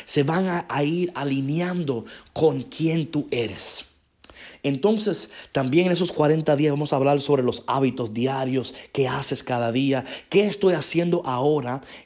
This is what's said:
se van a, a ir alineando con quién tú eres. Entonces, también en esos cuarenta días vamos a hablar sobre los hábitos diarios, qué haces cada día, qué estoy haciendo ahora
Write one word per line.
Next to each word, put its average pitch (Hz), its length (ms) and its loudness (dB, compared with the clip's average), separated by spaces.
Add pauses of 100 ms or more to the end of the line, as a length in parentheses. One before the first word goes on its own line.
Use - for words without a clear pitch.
se - 160 0
van 165 240 0
a, 175 240 -4
a 139 120 0
ir 175 320 0
alineando 139 920 -2 (260)
con 139 300 2
quién 160 440 -2
tú - 240 -4
eres. 110 540 -4 (800)
Entonces, 196 680 0 (220)
también 139 340 2
en 180 60 2
esos 170 200 0
cuarenta 156 420 2
días 143 180 2
vamos 147 200 -2
a 147 40 2
hablar 139 260 4
sobre 139 200 2
los 120 240 -2
hábitos 127 460 0
diarios, 131 640 -2 (180)
qué 131 160 0
haces 135 340 -2
cada 120 300 -2
día, 131 320 0 (240)
qué 202 180 4
estoy 190 280 2
haciendo 170 500 0
ahora 135 560 0 (260)